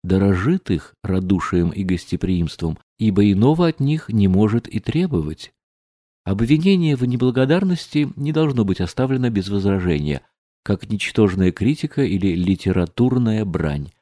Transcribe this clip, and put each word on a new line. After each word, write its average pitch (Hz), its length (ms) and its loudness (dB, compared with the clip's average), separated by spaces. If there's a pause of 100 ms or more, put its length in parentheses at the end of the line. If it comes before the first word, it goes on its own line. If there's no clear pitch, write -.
дорожит 98 680 0
их 82 220 -4 (100)
радушием 92 680 0
и 98 120 -6
гостеприимством, 87 920 -4 (220)
ибо 104 300 2
иного 139 380 2
от 160 140 -4
них 147 260 -2
не 101 220 2
может 104 400 2
и - 100 -6
требовать. 117 720 -4 (720)
Обвинение 156 720 2
в 123 80 -4
неблагодарности 131 1120 0
не 143 160 -4
должно 151 320 0
быть 95 160 0
оставлено 127 500 -2
без 101 200 -2
возражения, 90 720 0 (420)
как - 260 -4
ничтожная 95 600 2
критика 143 500 -2
или 98 320 0
литературная 98 1080 0
брань. 80 480 -4 (100)